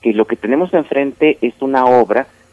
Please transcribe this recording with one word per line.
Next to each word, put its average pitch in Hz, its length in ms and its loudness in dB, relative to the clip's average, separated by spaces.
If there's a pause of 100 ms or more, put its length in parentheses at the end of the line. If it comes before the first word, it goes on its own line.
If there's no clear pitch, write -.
que 117 120 0
lo 107 140 0
que 117 100 -4
tenemos 143 380 -2
enfrente 139 640 -2
es 120 180 -4
una 135 280 0
obra 120 420 2 (240)